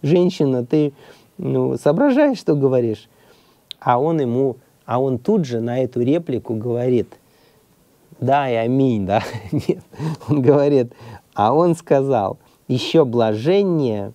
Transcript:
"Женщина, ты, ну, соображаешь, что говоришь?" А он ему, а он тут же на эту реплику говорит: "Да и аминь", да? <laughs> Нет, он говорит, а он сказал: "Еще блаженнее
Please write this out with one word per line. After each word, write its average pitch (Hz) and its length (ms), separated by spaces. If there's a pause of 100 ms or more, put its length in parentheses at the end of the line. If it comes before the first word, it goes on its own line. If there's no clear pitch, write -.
"Женщина, 151 600
ты, 147 300 (460)
ну, 131 380
соображаешь, 254 600
что - 160
говоришь?" 127 560 (680)
А 123 200
он 156 220
ему, 123 360 (280)
а 120 160
он 131 160
тут 185 280
же 117 140
на 120 220
эту 123 200
реплику 131 520
говорит: 120 640 (1000)
"Да 135 300
и 120 60
аминь", 117 500
да? 101 180 (140)
<laughs> - 140
Нет, 156 320 (440)
он 147 140
говорит, 143 520 (400)
а 107 200
он 165 220
сказал: 135 600 (300)
"Еще 135 380
блаженнее 120 1080